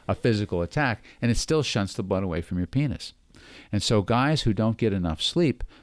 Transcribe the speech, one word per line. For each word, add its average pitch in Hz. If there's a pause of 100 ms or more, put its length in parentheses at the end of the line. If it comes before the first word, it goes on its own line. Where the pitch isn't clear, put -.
a 98
physical 104
attack, 123 (180)
and 120
it 110
still 156
shunts 98
the 113
blood 95
away 87
from 90
your 90
penis. - (600)
And 101
so 107
guys 131
who 117
don't 113
get 110
enough 87
sleep - (180)